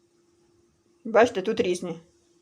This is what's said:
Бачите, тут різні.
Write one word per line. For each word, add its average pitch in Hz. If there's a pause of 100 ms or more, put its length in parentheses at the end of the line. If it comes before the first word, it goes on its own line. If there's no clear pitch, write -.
(1040)
Бачите, 208
тут 220
різні. 180 (420)